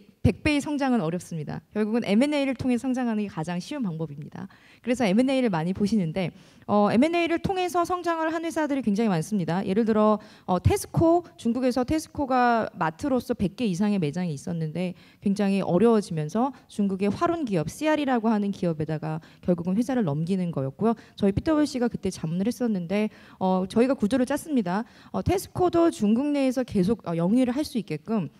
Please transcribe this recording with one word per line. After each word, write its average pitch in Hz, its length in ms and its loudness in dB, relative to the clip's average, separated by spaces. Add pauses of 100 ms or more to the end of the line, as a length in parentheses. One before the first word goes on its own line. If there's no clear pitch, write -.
(220)
백 - 200 2
배의 294 180 2
성장은 269 400 0
어렵습니다. 156 600 -6 (120)
결국은 214 320 0
엠 202 180 4
앤 294 100 2
에이를 277 220 0
통해 247 240 -2
성장하는 233 460 -2
게 196 40 -6
가장 175 320 -6
쉬운 285 220 -8
방법입니다. 160 680 -8 (340)
그래서 240 220 0
엠 202 160 4
앤 262 80 2
에이를 262 220 2
많이 170 240 -2
보시는데, 190 560 0 (360)
어, 208 240 4
엠 233 140 4
앤 330 100 0
에이를 339 260 0
통해서 359 440 -2
성장을 339 480 -2
한 330 120 -4
회사들이 302 360 -2
굉장히 220 280 0
많습니다. 175 580 -2
예를 202 180 2
들어, 214 340 4 (280)
어, 185 120 0
테스코, 339 680 2 (120)
중국에서 247 480 0
테스코가 247 880 0
마트로서 233 600 -2
백 190 220 -2
개 247 100 -2
이상의 202 320 0
매장이 170 340 -2
있었는데 165 600 -6 (260)
굉장히 196 400 2
어려워지면서 202 920 2 (160)
중국의 196 420 -2
화론 339 340 0
기업, 170 240 0
씨알이라고 285 600 0
하는 208 240 2
기업에다가 156 680 -4 (220)
결국은 180 340 0
회사를 247 280 0
넘기는 170 460 0
거였고요. 151 440 -2 (220)
저희 196 160 2
피더블유씨가 269 560 0
그때 - 220 -4
자문을 180 360 -4
했었는데, 208 640 -2 (280)
어, 185 300 2
저희가 247 260 2
구조를 254 300 0
짰습니다. 240 600 -2 (260)
어, 190 120 -4
테스코도 339 680 2
중국 226 360 2
내에서 269 360 0
계속, 208 440 0
어, 170 100 -4
영위를 226 380 2
할 277 100 -2
수 - 120 -8
있게끔 180 640 -4